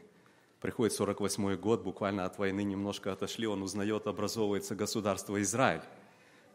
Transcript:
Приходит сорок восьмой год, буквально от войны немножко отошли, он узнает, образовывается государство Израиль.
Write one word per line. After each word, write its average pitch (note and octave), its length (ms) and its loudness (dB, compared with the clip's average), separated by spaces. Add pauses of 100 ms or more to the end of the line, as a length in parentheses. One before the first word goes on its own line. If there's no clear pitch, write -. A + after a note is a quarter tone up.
(600)
Приходит - 320 2
сорок G2+ 280 0
восьмой G2 360 2
год, G#2 240 2
буквально F#2+ 420 -2
от F#2 140 -4
войны G2 260 0
немножко G2+ 480 -2
отошли, G2+ 360 -4
он G2 160 -2
узнает, G2+ 420 -2
образовывается G#2 680 0
государство G2+ 640 0
Израиль. G2+ 400 4 (720)